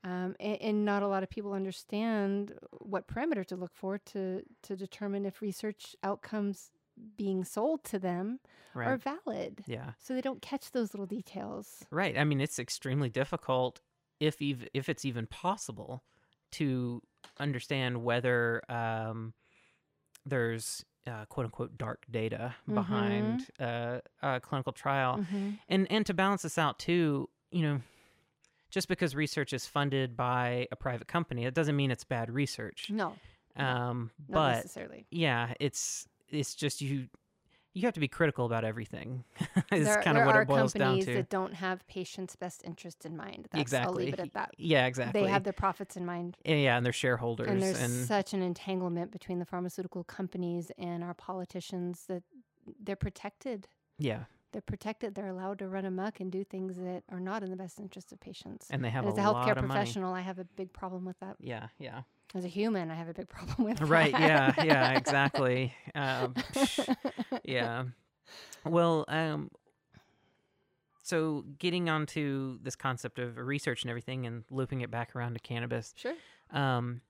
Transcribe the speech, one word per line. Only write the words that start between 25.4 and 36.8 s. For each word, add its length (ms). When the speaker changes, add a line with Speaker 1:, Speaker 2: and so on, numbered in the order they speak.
Speaker 2:
And, 220
and 160
to 80
balance 280
this 160
out 200
too, 500
you 120
know, 180
just 180
because 260
research 400
is 120
funded 500
by 540
a 60
private 320
company, 380
it 80
doesn't 220
mean 140
it's 140
bad 260
research. 600
Speaker 1:
No. 240
No, 60
Speaker 2:
Um, 460
Speaker 1:
not 60
Speaker 2:
but 220
Speaker 1:
necessarily. 540
Speaker 2:
yeah, 480
it's, 480
it's 260
just 280